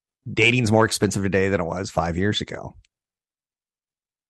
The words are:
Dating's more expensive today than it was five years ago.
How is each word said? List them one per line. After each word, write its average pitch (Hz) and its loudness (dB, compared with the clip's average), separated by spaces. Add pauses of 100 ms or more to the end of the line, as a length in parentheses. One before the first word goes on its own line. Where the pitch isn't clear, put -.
(300)
Dating's 113 2
more 110 6
expensive 101 0
today 95 0
than 98 0
it 87 -2
was 90 -6
five 82 -2
years 101 -2
ago. - -12 (1600)